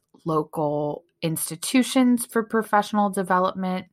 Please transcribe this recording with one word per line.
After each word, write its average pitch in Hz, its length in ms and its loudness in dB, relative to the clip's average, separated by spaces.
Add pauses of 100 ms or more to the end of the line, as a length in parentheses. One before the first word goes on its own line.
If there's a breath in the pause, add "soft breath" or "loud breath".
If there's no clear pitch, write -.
(240)
local 151 800 -2 (160)
institutions 240 1040 0
for - 180 -2
professional 208 680 0
development 185 840 -2